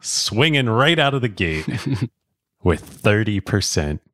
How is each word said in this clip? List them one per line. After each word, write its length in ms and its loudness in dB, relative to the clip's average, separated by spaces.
swinging 680 0
right 300 2
out 160 2
of 80 0
the 80 -2
gate 380 -2
<laughs> 460 -20
with 180 2
thirty 580 0
percent 600 -2